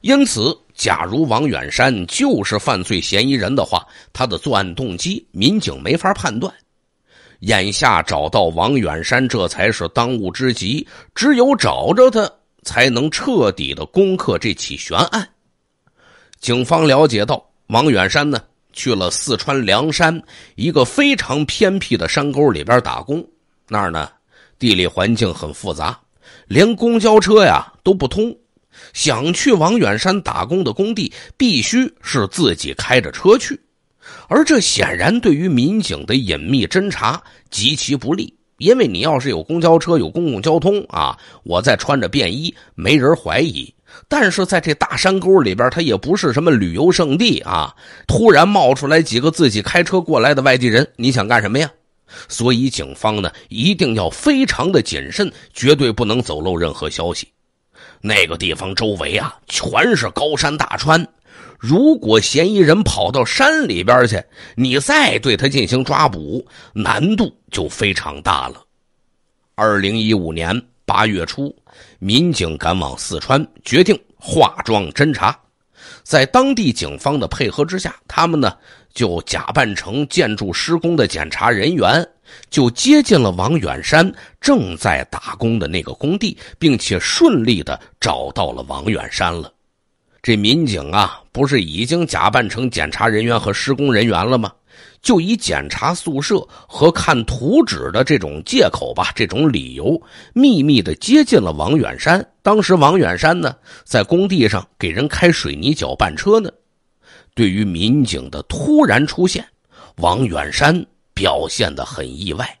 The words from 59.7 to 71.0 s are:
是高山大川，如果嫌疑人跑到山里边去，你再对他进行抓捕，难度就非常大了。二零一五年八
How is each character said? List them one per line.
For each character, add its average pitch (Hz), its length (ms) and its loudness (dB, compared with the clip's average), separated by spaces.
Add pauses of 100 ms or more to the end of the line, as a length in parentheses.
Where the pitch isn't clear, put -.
是 123 160 -4
高 151 240 -4
山 151 220 -2
大 - 200 -6
川， 160 280 2 (540)
如 233 380 4
果 110 220 4
嫌 170 320 0
疑 208 60 0
人 175 260 6
跑 95 280 -2
到 127 120 0
山 285 440 2
里 90 160 -4
边 123 240 6
去， 104 140 -2 (340)
你 131 240 0
再 285 400 2
对 110 180 0
他 139 100 0
进 139 200 0
行 127 160 0
抓 143 240 2
捕， 87 380 -6 (280)
难 104 420 0
度 202 180 -2 (180)
就 82 180 -4
非 101 240 -2
常 73 280 -8
大 73 280 -2
了。 - 140 -20 (920)
二 107 220 0
零 98 220 0
一 110 140 2
五 85 200 -2
年 85 260 -4 (260)
八 101 200 0